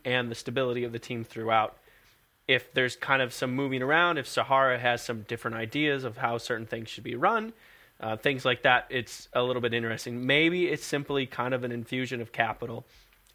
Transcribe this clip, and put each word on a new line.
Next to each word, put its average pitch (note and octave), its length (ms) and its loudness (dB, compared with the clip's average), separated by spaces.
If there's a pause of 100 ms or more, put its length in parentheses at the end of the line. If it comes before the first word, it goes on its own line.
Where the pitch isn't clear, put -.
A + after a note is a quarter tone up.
and B2 260 0
the A#2 60 -6
stability B2 480 -2
of A#2 80 -4
the A#2 80 -8
team A#2 240 -6
throughout. A2+ 540 0 (680)
If - 280 2
there's B2+ 240 2
kind C3+ 240 2
of B2 100 -2
some B2+ 240 -2
moving C3 260 0
around, D#3+ 360 4
if C3 100 -4
Sahara C3 500 2
has A#2+ 240 0
some A2+ 200 -6
different A2+ 340 -6
ideas C#3 480 -2
of A#2 140 -6
how A#2+ 200 0
certain A2+ 280 -4
things A#2 240 -8
should - 160 -14
be A#2+ 100 -6
run, A3 380 0 (480)
uh, A2 160 -4
things C3+ 260 0
like B2 200 2
that, B2+ 260 6
it's - 420 -6
a B2 100 2
little B2 200 0
bit A#2 120 0
interesting. A#2+ 520 -4
Maybe E3 420 4
it's D3+ 160 -2
simply C#3+ 420 -2
kind B2 280 -2
of B2 100 -2
an B2 80 -4
infusion B2 480 -4
of A2+ 140 -10
capital, A#2 520 -2 (500)